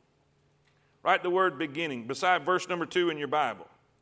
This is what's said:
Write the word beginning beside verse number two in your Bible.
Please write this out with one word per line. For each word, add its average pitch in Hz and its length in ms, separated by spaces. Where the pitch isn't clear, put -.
Write 180 200
the 180 80
word 180 280
beginning 143 480
beside 156 400
verse 180 220
number 175 180
two 175 240
in 151 80
your 143 100
Bible. 127 400